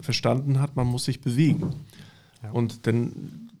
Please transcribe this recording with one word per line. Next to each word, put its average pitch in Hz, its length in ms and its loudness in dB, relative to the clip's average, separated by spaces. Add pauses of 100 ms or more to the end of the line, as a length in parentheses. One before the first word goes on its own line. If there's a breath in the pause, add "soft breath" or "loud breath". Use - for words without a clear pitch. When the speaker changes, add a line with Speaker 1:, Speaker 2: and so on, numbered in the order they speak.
Speaker 1:
verstanden 131 560 2
hat, 139 160 0
man 127 100 2
muss 123 200 0
sich 127 160 -2
bewegen. 131 520 2 (680 loud breath)
Speaker 2:
Ja. 107 80 -8
Speaker 1:
Und 117 340 -2
dann - 640 -2 (120)